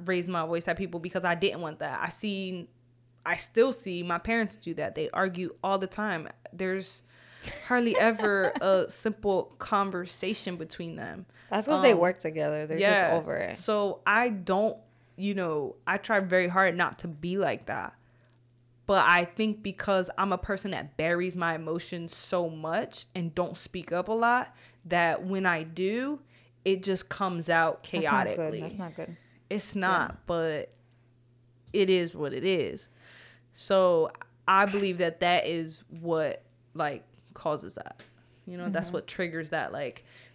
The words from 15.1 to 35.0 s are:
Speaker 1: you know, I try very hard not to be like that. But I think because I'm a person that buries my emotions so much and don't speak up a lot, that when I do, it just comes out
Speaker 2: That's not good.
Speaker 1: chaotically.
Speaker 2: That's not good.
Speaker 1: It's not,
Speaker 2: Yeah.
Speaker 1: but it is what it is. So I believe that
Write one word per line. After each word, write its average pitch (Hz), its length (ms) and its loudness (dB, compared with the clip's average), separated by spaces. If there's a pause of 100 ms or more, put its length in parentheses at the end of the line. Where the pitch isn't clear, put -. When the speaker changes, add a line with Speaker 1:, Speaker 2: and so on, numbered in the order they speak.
Speaker 1:
you 202 180 0
know, 160 420 -2 (100)
I 185 100 2
try 202 240 2
very 185 280 4
hard 180 280 4
not 175 240 0
to 175 80 -6
be 170 300 -4
like 139 280 0
that. - 280 -6 (920)
But 190 220 6
I 180 160 8
think 214 380 -2
because 190 560 0
I'm 190 140 2
a 180 60 0
person 196 340 -4
that - 240 -8
buries 175 400 0
my 170 180 0
emotions 170 600 -6
so 175 360 -2
much 160 560 -6 (100)
and 170 180 -2
don't 175 220 -2
speak - 360 -10
up 180 160 0
a 214 40 0
lot, 233 420 2 (300)
that 170 400 2
when 190 220 0
I 165 180 2
do, 214 560 -2 (440)
it 190 200 2
just 185 240 0
comes 170 420 -2
out 165 320 4
Speaker 2:
That's - 220 -2
not 139 220 4
good. 107 100 -2
Speaker 1:
chaotically. 156 240 -4
Speaker 2:
That's - 160 -8
not 175 180 -10
good. - 220 -12 (340)
Speaker 1:
It's 202 240 -4
not, 185 360 2
Speaker 2:
Yeah. - 60 -12 (100)
Speaker 1:
but 165 440 -2 (1000)
it 190 180 4
is 175 240 2
what 143 180 -4
it 139 120 -6
is. 170 440 0 (640)
So 180 600 4 (340)
I 196 200 6
believe 196 320 0
that 170 220 0